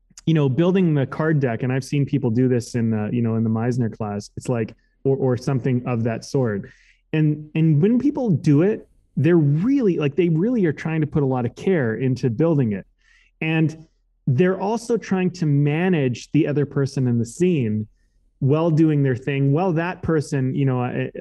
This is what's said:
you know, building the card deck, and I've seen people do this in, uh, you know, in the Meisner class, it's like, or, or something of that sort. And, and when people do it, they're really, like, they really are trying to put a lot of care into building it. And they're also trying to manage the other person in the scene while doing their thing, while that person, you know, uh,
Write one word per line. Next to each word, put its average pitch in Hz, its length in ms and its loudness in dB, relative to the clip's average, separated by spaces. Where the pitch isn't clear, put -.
you 160 80 2
know, 147 160 2
building 170 460 2
the 139 120 0
card 156 320 0
deck, 120 240 -2
and 127 80 -2
I've 131 140 -2
seen 143 200 -2
people 131 240 -2
do 123 200 2
this 123 260 -2
in, 113 180 0
uh, 107 180 -2
you 120 100 -2
know, 113 140 0
in 113 80 0
the 113 60 0
Meisner 113 460 -2
class, 104 400 -8
it's - 140 -8
like, 117 260 -4
or, 135 100 2
or 127 220 0
something 131 500 -2
of 120 160 -2
that 113 220 -4
sort. 110 440 -2
And, 151 420 0
and 160 260 4
when 226 180 2
people 269 300 -2
do 147 340 2
it, 208 220 -2
they're 170 220 4
really, 175 600 2
like, 143 180 -2
they 175 120 2
really 190 380 2
are 151 80 2
trying 160 280 -4
to 147 60 0
put 147 160 0
a - 20 2
lot 127 200 0
of 117 100 -6
care 135 400 0
into 127 340 0
building 135 440 2
it. 92 120 -8
And 160 480 -2
they're 180 320 2
also 226 380 -2
trying 185 340 -2
to 175 140 -6
manage 147 840 0
the 151 160 2
other 143 180 0
person 135 420 -2
in 120 100 0
the 117 80 0
scene 117 640 0
while 156 280 2
doing 156 340 4
their 131 140 2
thing, 139 340 0
while 175 220 2
that 170 280 -4
person, 139 540 -2
you 139 100 0
know, 127 160 0
uh, 127 260 -4